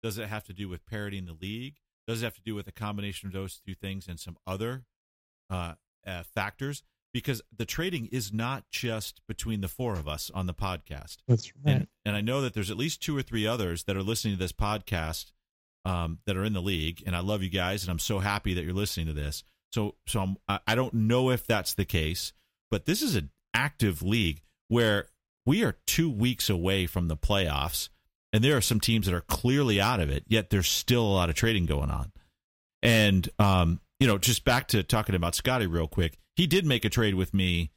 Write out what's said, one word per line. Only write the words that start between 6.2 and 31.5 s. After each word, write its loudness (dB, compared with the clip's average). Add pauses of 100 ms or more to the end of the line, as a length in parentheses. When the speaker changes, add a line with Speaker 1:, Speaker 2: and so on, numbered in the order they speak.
Speaker 1:
factors? -6 (300)
Because -4 (140)
the -4
trading -4
is -4
not -4
just -6
between -4
the -2
four -2
of -4
us -6
on -2
the -4
podcast. -8
Speaker 2:
That's 2 (120)
right. 4
Speaker 1:
And, 0 (180)
and -2
I -2
know 0
that -2
there's -2
at -6
least -4
two -2
or -2
three -2
others -2
that -2
are -2
listening -2
to -4
this -2
podcast, -4 (520)
um, -2
that -2
are 0
in 0
the -2
league. -2
And -2
I -2
love -2
you -4
guys, -2
and -6
I'm -2
so -2
happy 0
that -2
you're -4
listening -2
to -4
this. -6 (300)
So, -2 (100)
so -2
I'm, 0 (120)
I, 0
I 2
don't 0
know 4
if 0
that's 0
the 0
case, -2 (380)
but -2
this 0
is 0
an -2 (240)
active 0
league 0 (260)
where 2 (360)
we 4
are 0 (100)
two 2
weeks 0
away 2
from -2
the -2
playoffs. 0 (440)
And 4
there 6
are 4
some 2
teams 2
that 2
are 0
clearly 2
out 2
of 2
it, -2
yet 2
there's 2
still 2
a 2
lot 2
of 0
trading 2